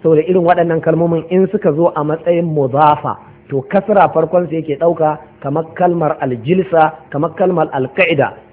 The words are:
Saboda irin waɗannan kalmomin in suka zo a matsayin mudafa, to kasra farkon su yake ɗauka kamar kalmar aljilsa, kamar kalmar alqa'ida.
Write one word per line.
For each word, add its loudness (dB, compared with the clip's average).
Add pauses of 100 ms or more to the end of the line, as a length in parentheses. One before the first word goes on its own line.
Saboda 4
irin 0
waɗannan 2
kalmomin 0
in 2
suka 0
zo 2
a -2
matsayin -2
mudafa, 0 (320)
to -2 (100)
kasra 2
farkon 0
su -6
yake -4
ɗauka 0 (240)
kamar -4
kalmar 0
aljilsa, 0 (160)
kamar -4
kalmar 0
alqa'ida. 0 (200)